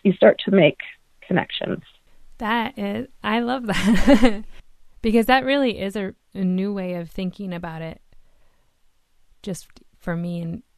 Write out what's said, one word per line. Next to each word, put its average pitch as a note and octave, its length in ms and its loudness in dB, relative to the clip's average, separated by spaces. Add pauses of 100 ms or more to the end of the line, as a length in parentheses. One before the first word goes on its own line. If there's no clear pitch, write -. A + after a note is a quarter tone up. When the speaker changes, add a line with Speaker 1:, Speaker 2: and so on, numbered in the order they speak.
Speaker 1:
you F#3+ 120 4
start - 320 6
to - 40 -2
make E3+ 280 4 (480)
connections. - 560 -4 (560)
Speaker 2:
That A3+ 400 -4
is, G#3 300 -6 (140)
I G#3+ 180 -2
love A#3+ 260 -4
that. G#3 840 4
<laughs> - 60 -16 (480)
Because A3+ 240 2
that C4 180 4
really C4 340 0
is G3 160 -6
a, G3 200 -6 (200)
a G3 80 -6
new F#3 300 -2
way F#3 220 -6
of E3+ 160 -10
thinking F#3+ 420 -8
about E3+ 280 -10
it, D#3+ 200 -12 (1400)
just - 260 -10 (320)
for F3 160 -6
me E3+ 240 -6
and E3 220 -8 (160)